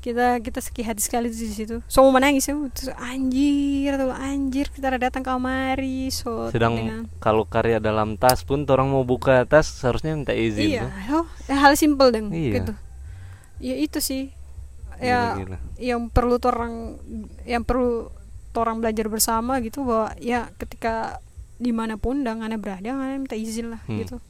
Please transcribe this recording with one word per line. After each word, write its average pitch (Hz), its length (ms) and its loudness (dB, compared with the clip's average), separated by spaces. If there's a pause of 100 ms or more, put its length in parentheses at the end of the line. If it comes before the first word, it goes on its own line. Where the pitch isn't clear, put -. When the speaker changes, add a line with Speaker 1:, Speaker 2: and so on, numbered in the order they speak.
Speaker 1:
Kita, 247 400 2
kita 247 240 -6
sakit - 240 -6
hati 220 160 -2
sekali 240 240 0
di 226 80 -4
situ. 220 480 -6
So, - 160 4
mau 262 160 10
menangis 269 320 6
ya. 285 80 -2
Terus, 262 400 -4
anjir, 277 1040 2
tuh, 262 80 2
anjir, 277 640 -2
kita 269 160 -2
udah 254 80 0
datang 254 240 -2
kamari, 262 880 -2
so, 233 400 -4
Speaker 2:
Sedang 117 240 2
Speaker 1:
dengan 220 320 -4 (160)
Speaker 2:
kalau 110 240 4
karya 113 400 2
dalam 107 320 0
tas 127 240 6
pun, 143 240 -2
orang 135 240 4
mau 135 160 2
buka 127 400 4
tas 151 240 4
seharusnya 131 480 -2
minta 131 160 -2
izin 113 400 2
Speaker 1:
Iya, 233 160 -2
Speaker 2:
tuh. 196 320 -2
Speaker 1:
oh, 330 60 -2 (260)
eh, 277 80 2
hal 285 160 8
simpel, 269 400 6
Deng, 214 160 -4
Speaker 2:
Iya. 156 320 0
Speaker 1:
gitu. 226 80 -4 (880)
Ya, 254 160 -4
itu 294 240 -2
sih. 269 320 -4 (640)
Speaker 2:
Gila, 247 80 -8
Speaker 1:
Ya, 247 160 4 (160)
Speaker 2:
gila. 190 220 -8 (180)
Speaker 1:
yang 240 320 -2
perlu 240 400 2
orang, 233 480 -4 (480)
yang 240 240 -2
perlu 240 400 0 (480)
orang 226 240 0
belajar 226 320 0
bersama 233 480 0
gitu, 233 240 -6
bahwa 220 320 0
ya, 240 400 -2
ketika - 640 -6 (400)
dimanapun, 226 640 -2
dan 226 160 -2
ngana 220 160 -4
berada, 202 320 -8
ngana 269 320 -4
minta 262 160 -6
izin 226 400 -6
lah, - 80 -14
Speaker 2:
Hmm. 208 160 -4
Speaker 1:
gitu. 240 160 -6 (140)